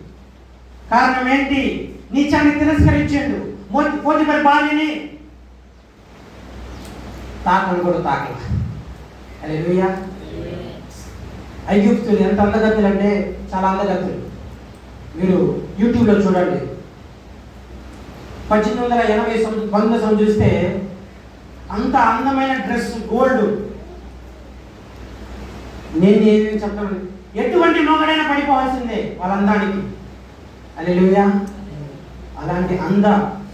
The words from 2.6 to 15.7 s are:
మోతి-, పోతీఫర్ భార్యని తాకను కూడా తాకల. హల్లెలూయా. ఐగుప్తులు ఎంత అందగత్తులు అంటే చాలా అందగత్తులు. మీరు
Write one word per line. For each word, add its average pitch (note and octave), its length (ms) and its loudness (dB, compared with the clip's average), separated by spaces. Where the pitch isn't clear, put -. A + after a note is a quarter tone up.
మోతి-, D4+ 260 0
పోతీఫర్ D4+ 440 2
భార్యని D4 680 2
తాకను F3+ 400 2
కూడా E3+ 140 2
తాకల. C#3+ 360 -2
హల్లెలూయా. F3+ 540 0
ఐగుప్తులు G#3 480 4
ఎంత G3+ 240 4
అందగత్తులు G#3+ 460 4
అంటే G3+ 520 0
చాలా F#3+ 140 0
అందగత్తులు. G3 540 -2
మీరు F3+ 460 2